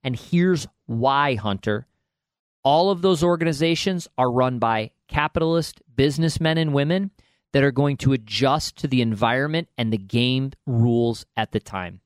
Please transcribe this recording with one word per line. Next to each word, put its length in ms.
And 120
here's 520
why, 500
Hunter. 500
All 260
of 120
those 220
organizations 920
are 120
run 300
by 320
capitalist 720
businessmen 640
and 160
women 380
that 100
are 80
going 260
to 140
adjust 680
to 120
the 120
environment 760
and 160
the 40
game 540
rules 600
at 160
the 80
time. 440